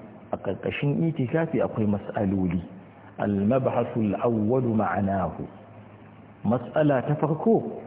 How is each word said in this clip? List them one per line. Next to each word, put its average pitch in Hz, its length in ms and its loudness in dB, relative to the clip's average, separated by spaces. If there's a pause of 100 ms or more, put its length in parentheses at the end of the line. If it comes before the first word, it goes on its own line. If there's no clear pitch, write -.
(320)
A - 40 -4
ƙarƙashin 143 680 -2
itikafi 156 560 0
akwai 107 240 0
mas'aloli. 98 720 0 (600)
Al-mabhasu 113 840 2
al-awwalu 113 720 2
ma'anahu. 95 720 0 (960)
Mas'ala 127 640 2
ta 147 80 2
farko, 156 480 2 (240)